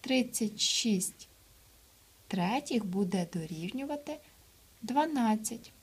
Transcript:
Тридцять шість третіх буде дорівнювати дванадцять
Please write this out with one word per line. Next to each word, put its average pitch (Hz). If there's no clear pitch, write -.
Тридцять 247
шість -
третіх 208
буде 185
дорівнювати 254
дванадцять 240